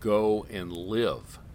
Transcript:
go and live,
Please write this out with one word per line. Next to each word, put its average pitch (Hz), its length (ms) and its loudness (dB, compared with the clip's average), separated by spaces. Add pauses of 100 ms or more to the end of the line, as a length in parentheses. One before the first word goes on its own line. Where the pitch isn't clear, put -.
go 107 500 4
and 92 220 -6
live, 90 640 -2 (160)